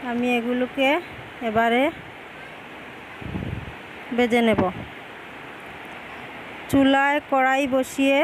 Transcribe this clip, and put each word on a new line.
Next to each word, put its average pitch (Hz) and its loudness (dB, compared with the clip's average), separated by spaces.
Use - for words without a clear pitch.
আমি 240 0
এগুলোকে 247 0
এবারে 233 4
ভেজে 240 4
নেব। 202 6
চুলায় 277 6
কড়াই 262 4
বসিয়ে 269 4